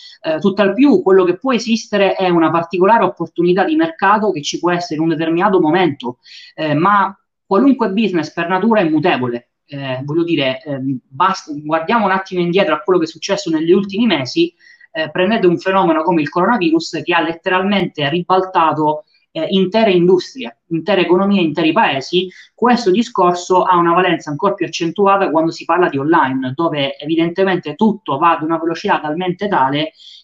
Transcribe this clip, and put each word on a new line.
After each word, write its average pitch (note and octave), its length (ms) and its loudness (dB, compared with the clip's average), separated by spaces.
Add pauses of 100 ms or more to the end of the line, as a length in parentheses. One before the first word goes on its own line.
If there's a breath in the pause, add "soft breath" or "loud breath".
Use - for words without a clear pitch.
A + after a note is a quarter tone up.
(200 loud breath)
Eh, - 200 -4
tutt'al G3 340 0
più B3 280 4
quello F#3+ 220 6
che F3 140 0
può C4 160 -2
esistere G#3 640 0
è F#3 120 -2
una E3 240 2
particolare F3+ 540 2
opportunità F3 580 0
di D#3 140 0
mercato G3 560 0
che D3+ 80 -6
ci D3 180 -8
può E3+ 100 0
essere F3 260 -4
in D3+ 80 -2
un E3 120 0
determinato E3+ 460 0
momento, D#3 560 0 (380 loud breath)
eh, D3+ 180 -4
ma F#3+ 420 2 (360)
qualunque A3+ 400 2
business F3+ 400 0
per E3+ 160 -4
natura F#3+ 320 2
è F3 80 2
mutevole. C3+ 600 -2 (160)
Eh, C#3 400 -8
voglio D#3 180 -2
dire, C#3 400 -2
ehm, C3+ 420 -6
basta, F3 480 -4
guardiamo D#3+ 520 -2
un F#3+ 60 0
attimo F#3+ 280 -4
indietro F3 340 2
a D3+ 60 -4
quello F#3 180 2
che E3 60 2
è D#3 60 -6
successo - 400 -6
negli E3 240 2
ultimi G3+ 320 0
mesi, E3 480 0 (400 soft breath)
eh, D#3+ 180 -6
prendete F#3+ 360 2
un E3+ 100 2
fenomeno F3+ 440 0
come E3 200 0
il D3 80 -2
coronavirus F#3 760 0
che - 100 -2
ha E3+ 60 2
letteralmente F#3 880 -2
ribaltato, D#3+ 960 0 (280 soft breath)
eh, D#3 180 -6
intere F#3+ 420 2
industrie, F3 760 0
intere E3 340 0
economie, F#3+ 400 2
interi D#3 320 0
paesi. F3+ 560 -2 (260 loud breath)
Questo A#3 340 2
discorso F#3 760 0
ha - 120 2
una E3+ 180 2
valenza F3 360 0
ancora D3 240 -2
più E3 120 -6
accentuata F#3 640 0
quando D#3+ 220 0
si - 140 -14
parla E3+ 240 2
di C#3+ 80 -4
online, C3+ 580 0
dove D3+ 420 -4
evidentemente E3+ 800 -2
tutto G3 420 -2
va E3 200 2
ad D3+ 60 -6
una D#3+ 160 -2
velocità E3 420 -2
talmente F3+ 480 -6
tale C#3+ 420 -2 (320 loud breath)